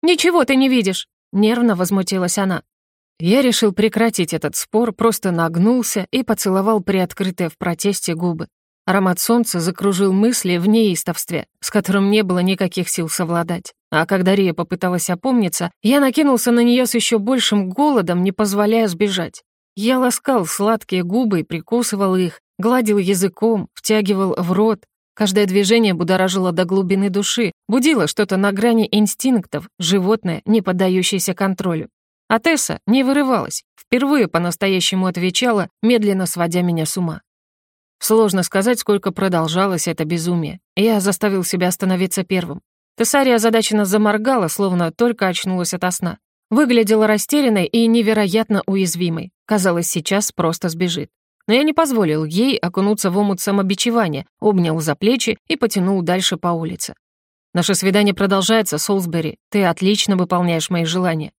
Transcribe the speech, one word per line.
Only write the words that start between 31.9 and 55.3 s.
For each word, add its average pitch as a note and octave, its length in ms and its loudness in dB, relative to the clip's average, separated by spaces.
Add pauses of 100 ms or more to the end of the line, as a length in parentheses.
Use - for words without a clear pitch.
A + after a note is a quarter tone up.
А A3+ 60 2
Тесса D4 480 -2
не B3+ 160 4
вырывалась, C4 600 -2 (160)
впервые C4 480 0
по-настоящему F#3 800 -2
отвечала, F#3 640 -2 (140)
медленно G#3 420 2
сводя F3 380 -2
меня E3 240 0
с - 100 -6
ума. E3 240 -6 (800)
Сложно G#3 420 2
сказать, G3+ 380 0
сколько G3+ 320 0
продолжалось F3+ 760 0
это E3 160 -4
безумие. E3+ 560 -4 (160)
Я G#3+ 240 2
заставил G3 440 0
себя F3+ 240 -2
остановиться F#3 560 -2
первым. E3+ 380 -4 (360)
Тессария B3+ 380 2
озадаченно G#3+ 500 2
заморгала, G#3+ 600 2
словно F3 440 -2
только A#3 360 0
очнулась F3+ 480 -4
ото F3+ 160 -2
сна. F3+ 260 -6 (320)
Выглядела A3+ 560 4
растерянной G#3+ 600 2
и A3+ 220 2
невероятно G#3+ 760 2
уязвимой. F3 680 -2 (140)
Казалось, F3+ 420 0
сейчас G3 440 -2
просто E3+ 380 -2
сбежит. E3 400 -4 (380)
Но G#3 60 0
я C4 100 4
не D#4 100 0
позволил G3+ 520 0
ей G#3 320 0
окунуться F#3+ 540 -2
в F3+ 60 0
омут G3+ 240 0
самобичевания, G3 840 0 (140)
обнял F3 400 2
за D3+ 160 -2
плечи A3+ 420 0 (100)